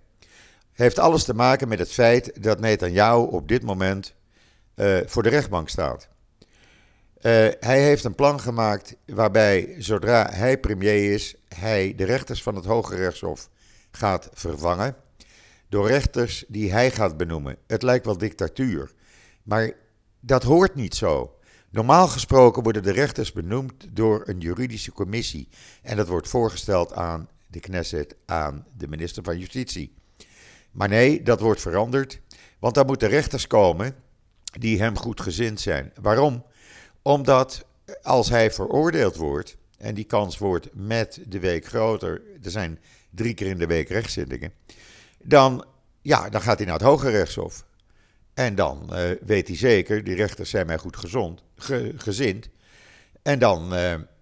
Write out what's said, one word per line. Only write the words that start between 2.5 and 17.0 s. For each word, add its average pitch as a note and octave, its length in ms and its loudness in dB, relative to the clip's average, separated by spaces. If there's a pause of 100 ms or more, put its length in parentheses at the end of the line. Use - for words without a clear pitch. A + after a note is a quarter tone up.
Netanyahu G#2+ 640 4
op D#2 260 -4
dit A#2+ 140 0
moment, F#2+ 520 -4 (600)
eh, G2 320 2
voor - 160 -2
de G#2+ 60 2
rechtbank A2 400 0
staat. C2+ 400 -6 (1080)
Eh, - 180 0 (280)
hij C3 220 4
heeft C#3+ 220 4
een A#2+ 100 -6
plan C#3+ 260 2
gemaakt A2+ 560 -2 (100)
waarbij, G2+ 720 2
zodra G#2+ 520 2
hij G#2+ 280 0
premier G2+ 540 0
is, - 220 -4 (140)
hij G2 480 -2
de F#2+ 80 -4
rechters A#2+ 380 -4
van G#2 120 -4
het F2+ 100 -10
Hoge A2 300 -2
Rechtshof F2+ 540 -6 (420)
gaat F#2+ 420 -2
vervangen F2 640 -4 (720)
door G2+ 180 0
rechters B2 640 -2
die G#2 240 -4
hij B2 180 4
gaat G2 260 -2